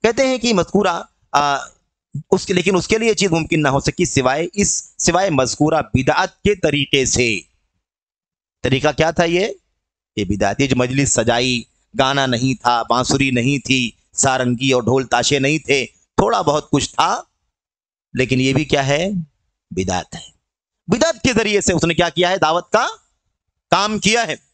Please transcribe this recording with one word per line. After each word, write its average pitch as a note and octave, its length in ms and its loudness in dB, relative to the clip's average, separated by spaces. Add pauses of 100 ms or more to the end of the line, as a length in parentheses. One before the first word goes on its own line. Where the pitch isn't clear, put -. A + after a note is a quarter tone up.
कहते A#3 240 2
हैं B3+ 120 -2
कि A#3 140 0
मज़कूरा, F#3 400 0 (400)
आ, C#3+ 240 2 (720)
उसके, G3 220 -2
लेकिन F3+ 220 0
उसके G3 220 0
लिए A3+ 120 0
ये G#3 60 0
चीज F#3 160 0
मुमकिन E3 280 0
ना D3 100 2
हो C3+ 100 0
सकी D#3+ 260 -2
सिवाय C3+ 400 0
इस, - 280 -2 (260)
सिवाय F3+ 300 0
मज़कूरा D3 520 0 (120)
बिदअत D3+ 500 0
के G3+ 140 2
तरीके C#3+ 480 0
से। A#2+ 240 0 (1300)
तरीका C3+ 280 2
क्या D#3+ 200 2
था E3+ 120 0
ये? F3+ 320 0 (640)
ये G2+ 80 -2
बिदअत, G2+ 360 -2
ये C#3 60 2
जो B2+ 80 0
मजलिस B2+ 380 0
सजाई, A#2+ 520 0 (280)
गाना C3+ 320 0
नहीं B2+ 300 0
था, A#2+ 280 0
बांसुरी C3 480 0
नहीं B2+ 280 0
थी, B2 380 -2 (160)
सारंगी B2+ 580 0
और B2 140 2
ढोल C3 200 2
ताशे B2 340 0
नहीं D3 200 0
थे, C#3 260 0
थोड़ा - 560 -2
बहुत D3+ 300 0
कुछ - 180 0
था, - 380 -2 (880)
लेकिन B2+ 280 0
ये C3+ 120 2
भी D3+ 120 0
क्या C#3 160 0
है? D3 300 -2 (600)
बिदअत F2+ 440 -4
है। - 80 -14 (640)
बिदअत A#3+ 360 0
के A#3 100 2
जरिए G#3 280 0
से F#3 120 0
उसने E3 200 0
क्या E3+ 160 2
किया F3 200 0
है? F#3+ 80 0
दावत E3 360 0
का A#3 120 2 (840)
काम G#3 280 0
किया A3+ 240 0
है। D#3 140 -6 (160)